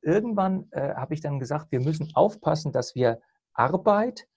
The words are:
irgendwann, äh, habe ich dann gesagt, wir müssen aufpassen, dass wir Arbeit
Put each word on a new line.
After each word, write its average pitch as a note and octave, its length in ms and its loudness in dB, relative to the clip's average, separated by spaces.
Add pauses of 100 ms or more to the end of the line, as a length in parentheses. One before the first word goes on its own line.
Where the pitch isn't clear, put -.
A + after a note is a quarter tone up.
irgendwann, F#3+ 720 0
äh, - 240 -4
habe C3+ 180 -6
ich D#3 80 -4
dann C#3+ 180 -4
gesagt, D3 320 -6
wir C3 80 0
müssen D#3 360 -2
aufpassen, D#3 560 2
dass - 240 -4
wir A#2+ 260 2 (320)
Arbeit G3+ 840 0